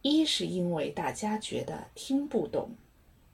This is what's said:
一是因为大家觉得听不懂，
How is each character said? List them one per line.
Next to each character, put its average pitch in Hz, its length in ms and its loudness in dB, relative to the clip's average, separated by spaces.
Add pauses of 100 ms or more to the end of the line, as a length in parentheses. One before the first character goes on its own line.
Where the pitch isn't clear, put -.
一 302 240 6
是 190 220 0
因 175 240 0
为 147 180 0
大 147 220 -2
家 214 260 -2
觉 127 260 -4
得 - 300 -8
听 285 340 0
不 247 200 0
懂， - 240 -4 (640)